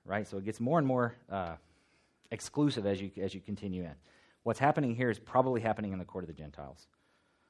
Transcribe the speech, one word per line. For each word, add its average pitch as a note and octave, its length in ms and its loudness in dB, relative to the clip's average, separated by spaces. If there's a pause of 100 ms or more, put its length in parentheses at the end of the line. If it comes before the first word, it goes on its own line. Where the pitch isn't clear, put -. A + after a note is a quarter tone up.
right? G2+ 220 -2
So G2+ 100 -8
it G2 80 -6
gets G#2+ 160 -4
more C#3 180 4
and C#3+ 80 4
more, B2 280 2 (160)
uh, F2 240 -2 (760)
exclusive C3 540 0
as G2 160 2
you, F#2+ 100 -6 (120)
as G2 100 -2
you - 80 -10
continue F#3+ 440 -4
in. E2 100 -10 (480)
What's A#2 180 0
happening C#3 340 4
here B2 160 2
is G#2 80 0
probably B2+ 420 2
happening G#2+ 320 0
in F#2+ 60 -4
the F2+ 60 -6
court F#2 200 -8
of D#2+ 40 -10
the D#2 60 -10
Gentiles. D2 520 -14 (640)